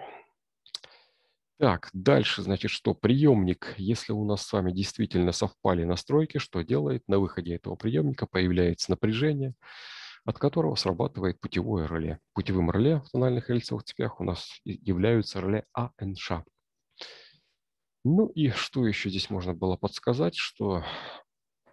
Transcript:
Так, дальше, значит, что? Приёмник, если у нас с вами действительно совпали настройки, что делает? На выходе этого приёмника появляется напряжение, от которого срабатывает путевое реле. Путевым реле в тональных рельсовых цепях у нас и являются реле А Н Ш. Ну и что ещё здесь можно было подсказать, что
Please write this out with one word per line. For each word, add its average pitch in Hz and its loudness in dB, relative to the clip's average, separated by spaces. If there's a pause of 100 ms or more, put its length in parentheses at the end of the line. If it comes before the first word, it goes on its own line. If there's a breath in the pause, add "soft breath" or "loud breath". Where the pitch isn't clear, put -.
(1600 loud breath)
Так, 117 2
дальше, 107 4
значит, 95 -2
что? - 0
Приёмник, 113 4
если 110 -2
у 107 -2
нас 104 -2
с - -10
вами 92 2
действительно 92 0
совпали 90 0
настройки, 139 0
что 90 -4
делает? 131 -2
На 98 4
выходе 87 -2
этого 95 -6
приёмника 135 -2
появляется 90 2
напряжение, 131 0 (720 loud breath)
от - -2
которого 151 2
срабатывает 92 0
путевое 92 -2
реле. 80 -4 (140)
Путевым 92 2
реле 135 4
в - -20
тональных 123 0
рельсовых 117 -2
цепях - -6
у - -4
нас - -6
и - -10
являются 98 0
реле 98 -2
А 120 -4
Н 98 -6
Ш. 85 -6 (1600 loud breath)
Ну 180 4
и 156 0
что 120 -2
ещё 104 -2
здесь 92 -6
можно 92 -4
было 92 0
подсказать, 131 -2
что 95 -4 (880 loud breath)